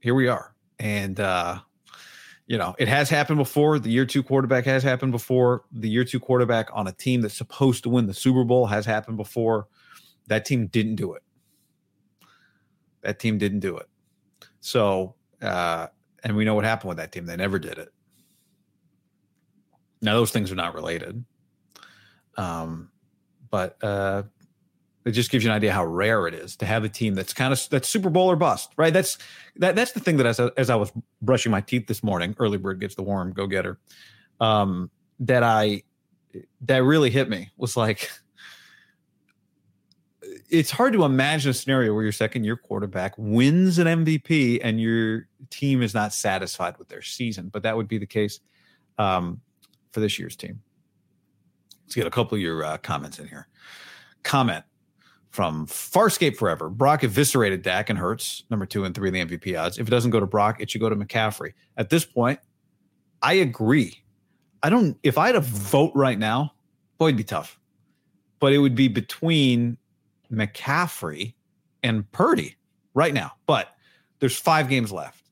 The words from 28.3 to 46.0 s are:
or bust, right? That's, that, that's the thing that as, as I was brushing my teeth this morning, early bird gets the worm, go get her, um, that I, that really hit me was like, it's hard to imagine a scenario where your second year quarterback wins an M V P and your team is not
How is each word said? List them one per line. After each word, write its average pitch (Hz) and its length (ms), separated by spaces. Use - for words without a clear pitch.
or 175 60
bust, 151 420
right? 160 140
That's, - 260
that, 180 200
that's 247 160
the 226 80
thing 170 160
that 131 80
as, 117 160
as 123 300
I 120 60
was 104 140
brushing 120 320
my 98 80
teeth 120 260
this - 160
morning, 95 360
early 104 180
bird 95 240
gets 101 140
the 98 80
worm, 92 320
go 98 120
get 95 200
her, 90 120
um, 101 500
that 123 220
I, 107 400
that 131 200
really 143 280
hit 131 180
me 98 300
was 123 180
like, 110 340
it's 160 220
hard 247 240
to 190 100
imagine 139 460
a 123 40
scenario 127 380
where 110 100
your 107 80
second 110 340
year 110 120
quarterback 98 600
wins 143 600
an 175 80
M 165 200
V 160 120
P 131 440
and 113 180
your 113 480
team 135 320
is 107 100
not 104 220